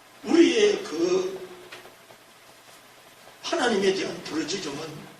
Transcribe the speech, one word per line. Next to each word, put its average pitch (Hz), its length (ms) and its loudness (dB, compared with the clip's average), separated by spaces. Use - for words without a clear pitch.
우리의 233 580 6
그 180 680 -2
하나님에 214 520 0
대한 - 300 -6
부르짖음은 151 840 -8